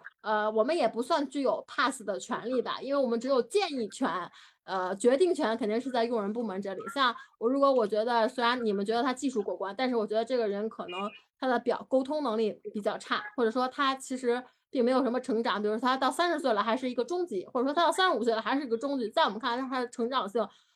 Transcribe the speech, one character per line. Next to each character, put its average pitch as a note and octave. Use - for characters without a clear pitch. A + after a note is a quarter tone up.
呃， G#3+
我 A3
们 D4
也 D#4
不 A3
算 D4
具 C#4+
有 A3
pass C4
的 G3
权 F#3
利 B3+
吧， F#3+
因 B3+
为 C#4+
我 B3+
们 A#3
只 A#3
有 C4
建 F4+
议 B3
权， F3+
呃， F#3
决 A#3+
定 F4
权 C#4+
肯 B3
定 A3
是 C4
在 A#3+
用 A#3
人 G3+
部 A#3+
门 G3
这 G3
里。 F#3
像 B3+
我， A3
如 C4+
果 C#4
我 A#3+
觉 G#3+
得， A#3
虽 B3+
然 A#3+
你 G#3+
们 G3
觉 G#3+
得 A#3
他 B3+
技 C4
术 A3+
过 F#3+
关， G3
但 C4
是 B3+
我 G#3+
觉 G#3
得 A3+
这 B3+
个 A#3
人 G3+
可 G#3+
能 F#3+
他 C4
的 B3
表-， A#3
沟 C4
通 D4+
能 A3+
力 A3
比 G#3
较 G3+
差， -
或 A#3+
者 A3
说 B3+
他 C4+
其 C4
实 B3
并 C4
没 A#3+
有 B3+
什 C4
么 B3
成 A#3
长， G#3+
比 G#3
如 G#3+
说 A3
他 B3+
到 C4
三 E4+
十 D#4
岁 C4
了 G#3
还 A3
是 B3+
一 B3
个 A#3+
中 F4
级， G#3
或 -
者 B3+
说 C#4
他 E4+
到 D4+
三 F#4
十 C#4+
五 A3
岁 A3+
了 A3
还 A#3
是 D#4
一 -
个 A3+
中 C#4
级， A3
在 D#4+
我 C#4
们 G#3
看 A#3+
来 C4
他 C4
的 A#3+
成 A#3+
长 B3+
性 G#3